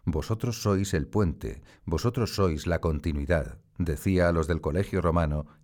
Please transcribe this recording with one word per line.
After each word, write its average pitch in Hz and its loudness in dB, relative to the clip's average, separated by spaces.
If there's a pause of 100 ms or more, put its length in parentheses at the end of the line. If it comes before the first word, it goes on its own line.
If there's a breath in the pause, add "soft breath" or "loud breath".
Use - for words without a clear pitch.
«Vosotros 110 -2
sois 98 0
el 76 0
puente, 82 -2 (220 soft breath)
vosotros 110 0
sois 85 2
la 82 0
continuidad», 76 0 (220)
decía 87 2
a - 2
los 80 2
del 82 0
Colegio 90 -2
Romano 80 2 (160 loud breath)